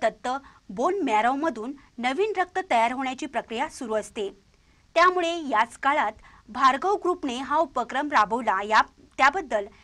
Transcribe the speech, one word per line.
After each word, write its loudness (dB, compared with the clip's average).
दत्त -2
बोन -2
मॅरोमधून 0
नवीन -2
रक्त -2
तयार 2
होण्याची -6
प्रक्रिया -6
सुरू -8
असते. -6
त्यामुळे 2
याच 0
काळात 0
भार्गव 2
ग्रुपने -2
हा -2
उपक्रम -2
राबवला, 2
या, 4
त्याबद्दल 2